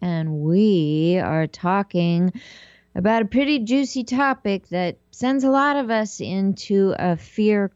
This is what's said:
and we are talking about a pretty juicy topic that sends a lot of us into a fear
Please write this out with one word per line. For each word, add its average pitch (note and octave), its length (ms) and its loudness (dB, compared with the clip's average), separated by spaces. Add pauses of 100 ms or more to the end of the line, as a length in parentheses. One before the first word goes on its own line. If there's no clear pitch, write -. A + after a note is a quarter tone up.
and D#3+ 380 -4
we E3 840 2
are D#3+ 220 0
talking F3+ 880 0 (640)
about G#3+ 260 0
a A3 40 -2
pretty C#4 340 0
juicy B3+ 440 -2
topic B3+ 680 -2
that F3 280 -4 (140)
sends C4 320 -2
a C4 80 2
lot C#4 240 2
of B3+ 160 -2
us A3 280 -2
into G3 760 0
a F3 200 -2
fear G#3 580 0